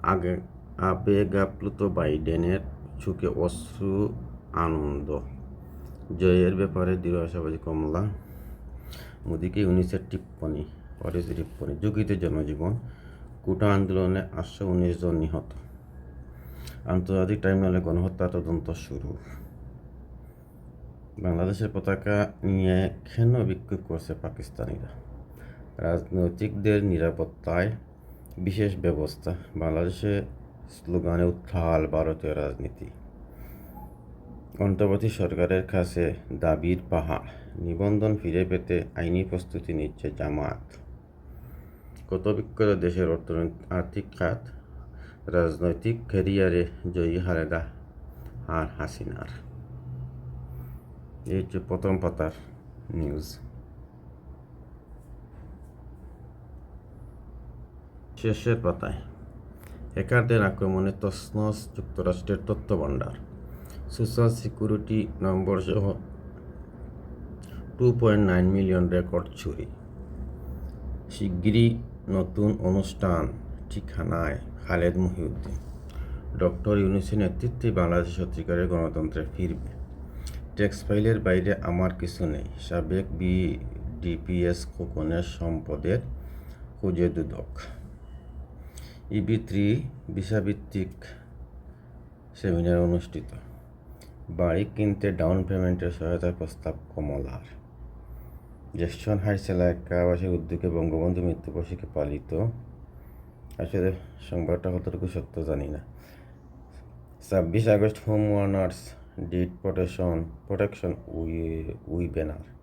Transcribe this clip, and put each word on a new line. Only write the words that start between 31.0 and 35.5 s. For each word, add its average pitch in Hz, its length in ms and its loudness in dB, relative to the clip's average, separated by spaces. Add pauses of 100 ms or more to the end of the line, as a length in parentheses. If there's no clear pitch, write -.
উত্তাল 82 480 2 (160)
ভারতীয় 78 360 0 (100)
রাজনীতি, 69 460 -6 (1800)
অন্তর্বর্তী 98 420 4 (120)
সরকারের 87 520 4